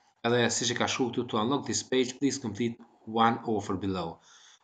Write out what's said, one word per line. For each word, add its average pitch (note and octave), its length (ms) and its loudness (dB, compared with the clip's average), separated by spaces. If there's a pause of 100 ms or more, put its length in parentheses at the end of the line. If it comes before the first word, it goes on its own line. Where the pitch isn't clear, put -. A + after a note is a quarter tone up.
(280)
Edhe A#2+ 240 4
siç A#2+ 220 0
e - 20 -2
ka A2 120 0
shkruar B2 260 0
këtu, B2 160 -2
"To A2+ 100 0
unlock B2 280 0
this G#2+ 160 -2
page, B2+ 360 0
please C3+ 220 0
complete A2+ 340 -4 (300)
one A2+ 400 2
offer G#2 300 -2
below." F2+ 420 -4 (460)